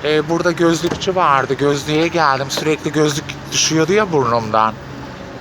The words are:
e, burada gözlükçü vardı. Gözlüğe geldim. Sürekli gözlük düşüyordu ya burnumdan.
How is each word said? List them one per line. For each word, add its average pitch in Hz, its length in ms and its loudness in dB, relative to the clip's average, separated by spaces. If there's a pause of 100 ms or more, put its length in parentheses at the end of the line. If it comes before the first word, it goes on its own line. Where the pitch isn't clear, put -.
e, 151 240 2
burada 170 240 0
gözlükçü 170 640 0
vardı. 139 380 2
Gözlüğe 143 540 0
geldim. 139 420 0
Sürekli 151 420 -2
gözlük 147 320 0 (280)
düşüyordu 160 400 2
ya 202 200 2
burnumdan. 110 600 2 (680)